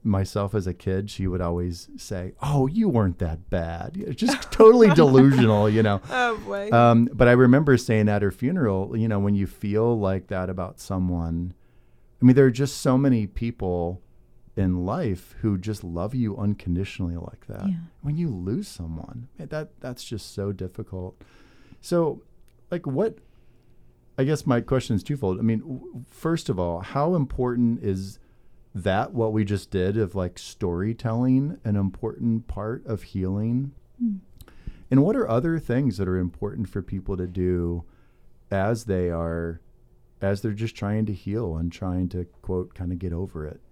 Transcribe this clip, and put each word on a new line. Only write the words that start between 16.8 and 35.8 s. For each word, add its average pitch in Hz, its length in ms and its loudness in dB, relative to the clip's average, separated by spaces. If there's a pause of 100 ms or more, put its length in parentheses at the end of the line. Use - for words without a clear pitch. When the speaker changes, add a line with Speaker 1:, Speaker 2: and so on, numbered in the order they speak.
Speaker 1:
like - 320 -14
that. - 220 -6
Speaker 3:
Yeah. 185 60 -2 (260)
Speaker 1:
When 147 160 -4
you 170 100 -2
lose 110 400 -6
someone, 82 600 -12 (100)
man, - 100 -14
that, 151 300 -10
that's 127 240 -12
just - 320 -12
so 101 160 -4
difficult. 92 640 -10 (640)
So, 170 420 -2 (480)
like, 175 160 -6
what, 151 320 -2 (1000)
I 135 80 2
guess 147 200 -2
my 123 160 2
question 120 360 -2
is 92 60 -2
twofold. 95 360 -4
I - 40 -4
mean, 113 160 2
w-, 131 500 -12
first - 400 -4
of 95 100 -2
all, 87 220 -4
how 147 340 -2
important 123 680 0
is 98 360 -4 (560)
that, 95 380 -2
what 110 200 -2
we 110 120 2
just 98 260 -4
did 98 260 0
of, 101 180 -2
like, 90 240 -6
storytelling, 117 1200 -2
an 104 120 0
important 113 720 -2
part 110 380 -8
of 107 180 -6
healing? 110 680 -4 (320)
Speaker 3:
Mm. 208 160 -2 (720)
Speaker 1:
And 135 120 6
what 208 120 2
are 254 140 -2
other 147 300 0
things 123 380 -2